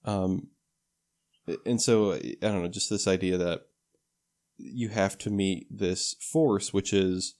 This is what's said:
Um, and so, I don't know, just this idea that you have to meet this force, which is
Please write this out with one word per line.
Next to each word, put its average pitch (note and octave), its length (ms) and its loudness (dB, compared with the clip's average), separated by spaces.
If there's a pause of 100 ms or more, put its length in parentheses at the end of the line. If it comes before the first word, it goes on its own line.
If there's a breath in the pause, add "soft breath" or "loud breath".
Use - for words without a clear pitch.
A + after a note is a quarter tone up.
Um, F#2+ 420 -2 (1160)
and A#2 160 0
so, G#2+ 320 4
I - 280 -6
don't G2+ 220 0
know, F2 60 -4
just F#2+ 200 -6
this G#2 180 -2
idea F#2 300 2
that E2+ 260 -2 (920)
you A#2+ 320 -6
have G2+ 300 0
to - 100 -4
meet G2 400 0
this F#2 500 -2
force, C3+ 540 2
which G2 200 0
is F#2 460 2